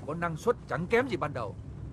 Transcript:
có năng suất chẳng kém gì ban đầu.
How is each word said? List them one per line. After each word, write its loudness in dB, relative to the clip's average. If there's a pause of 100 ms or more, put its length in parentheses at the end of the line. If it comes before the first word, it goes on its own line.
có -2
năng 0
suất 2 (120)
chẳng 0
kém 6
gì 0
ban 0
đầu. -4 (380)